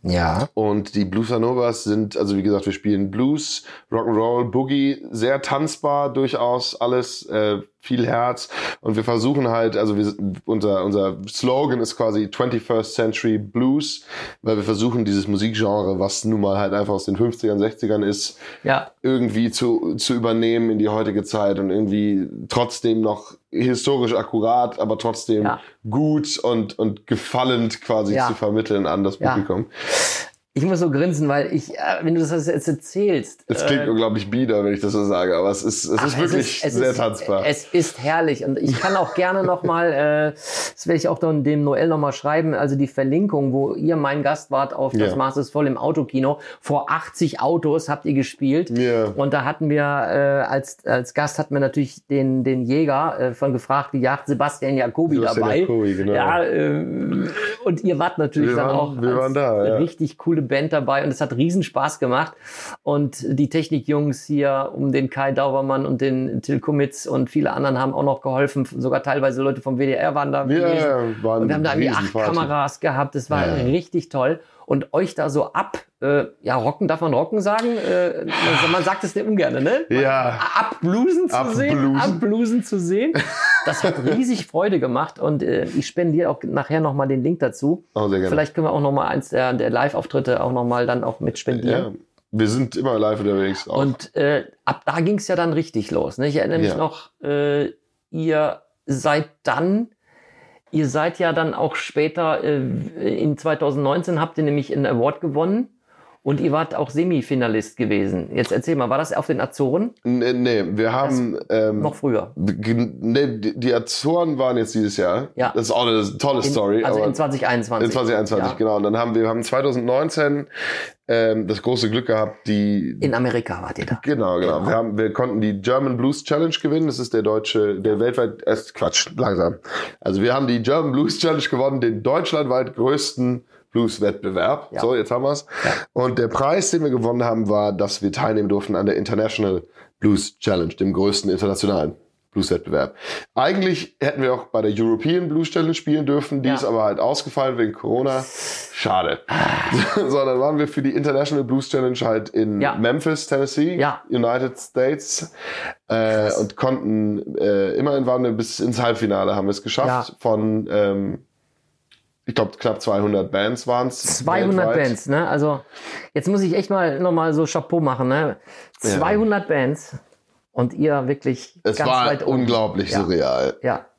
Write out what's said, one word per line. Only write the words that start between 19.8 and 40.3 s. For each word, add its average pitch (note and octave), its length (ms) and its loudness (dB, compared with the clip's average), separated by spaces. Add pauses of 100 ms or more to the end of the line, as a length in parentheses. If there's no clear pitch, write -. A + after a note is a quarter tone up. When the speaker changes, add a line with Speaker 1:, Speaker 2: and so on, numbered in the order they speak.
Speaker 2:
zu - 180 -2
übernehmen A2+ 560 2
in G#2+ 100 0
die G#2 80 2
heutige G#2 360 0
Zeit G2+ 360 0
und G2 120 0
irgendwie G2+ 580 0 (180)
trotzdem A#2 540 0
noch G#2 320 -2 (180)
historisch B2 640 0
akkurat, A#2 640 0
aber G#2+ 180 0
trotzdem A2 460 0
Speaker 1:
Ja. A#2+ 160 -2 (300)
Speaker 2:
gut D3 500 0
und, A2+ 400 -2
und G#2+ 260 -2
gefallend A#2+ 760 -2
quasi G#2+ 340 0
Speaker 1:
Ja. B2+ 120 2
Speaker 2:
zu A2+ 60 -2
vermitteln G#2 540 0
an F#2+ 160 0
das G2 160 -2
Speaker 1:
Ja. C3 120 0
Speaker 2:
Publikum. G2+ 340 -2 (920)
Speaker 1:
Ich C#3 80 0
muss F3+ 180 2
so E3+ 100 2
grinsen, D3+ 380 2
weil C#3+ 220 0
ich, - 220 -2
äh, - 40 -10 (260)
wenn E3 100 2
du E3 80 4
das D3+ 80 0 (160)
jetzt D#3 220 -2
erzählst, E3+ 800 -2
Speaker 2:
Es D3 180 0
klingt C#3 220 2
Speaker 1:
äh, - 20 0
Speaker 2:
unglaublich G#2+ 400 0
bieder, A2+ 340 2
wenn G2+ 120 2
ich G2+ 60 -4
das G2+ 100 0
so G#2 120 2
sage, F#2 320 2
aber F#2 140 2
es G2 140 -2
ist, - 220 -2
es F2+ 120 0
Speaker 1:
Ach, - 80 0
Speaker 2:
ist C#3+ 80 -2
Speaker 1:
es B2+ 60 -4
Speaker 2:
wirklich D#3 440 -2
Speaker 1:
ist, - 20 -4
es C#3 100 -2
Speaker 2:
sehr B2+ 160 2
Speaker 1:
ist, A#2+ 60 -2
Speaker 2:
tanzbar. G#2 460 -2
Speaker 1:
es D3 300 -2
ist E3 300 0
herrlich D#3 420 0
und C#3 140 -2
ich C3+ 200 0
kann F#3+ 160 0
auch F#3 200 0
gerne F#3 260 0
noch F3+ 220 0
mal, E3+ 240 0
Speaker 2:
<laughs> E3 40 2
Speaker 1:
äh, D3+ 420 2